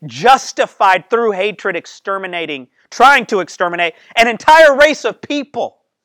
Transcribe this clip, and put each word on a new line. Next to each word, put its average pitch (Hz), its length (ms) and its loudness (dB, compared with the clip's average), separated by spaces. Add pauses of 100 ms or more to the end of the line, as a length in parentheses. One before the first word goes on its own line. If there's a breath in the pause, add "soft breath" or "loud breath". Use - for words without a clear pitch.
justified 190 1040 -2
through 233 220 -2
hatred 196 440 -6
exterminating, 170 920 -10 (200)
trying 254 360 2
to 196 160 -2
exterminate 175 540 -4 (200 soft breath)
an 233 140 2
entire 294 480 4
race 294 260 2
of 214 180 -6
people. 254 580 -10 (260)